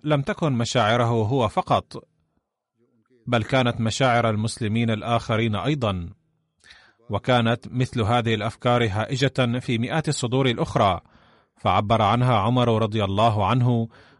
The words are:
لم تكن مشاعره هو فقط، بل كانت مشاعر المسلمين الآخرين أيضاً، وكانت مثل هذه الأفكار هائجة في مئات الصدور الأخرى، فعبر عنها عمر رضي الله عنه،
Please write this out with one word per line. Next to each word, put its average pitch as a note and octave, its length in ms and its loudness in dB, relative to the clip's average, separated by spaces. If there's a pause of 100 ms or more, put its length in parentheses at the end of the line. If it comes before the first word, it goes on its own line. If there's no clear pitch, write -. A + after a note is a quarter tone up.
لم D3 180 0
تكن D#3+ 300 -2
مشاعره A#2 520 2
هو A#2 440 0
فقط، - 480 -2 (1300)
بل A#2+ 180 0
كانت A#2+ 360 0
مشاعر A#2 500 2
المسلمين A2 600 -2
الآخرين A2+ 640 -2
أيضاً، G2 540 -4 (1000)
وكانت A#2 600 0
مثل A#2+ 320 -2
هذه A2+ 320 0
الأفكار A2+ 540 0
هائجة A#2+ 720 -2
في B2 200 -2
مئات D3+ 300 -4
الصدور C3 380 -2
الأخرى، A2+ 540 0 (560)
فعبر G#2+ 460 0
عنها A#2+ 320 2
عمر A2+ 480 2
رضي G#2+ 220 -2
الله G#2 420 2
عنه، A#2+ 420 2 (320)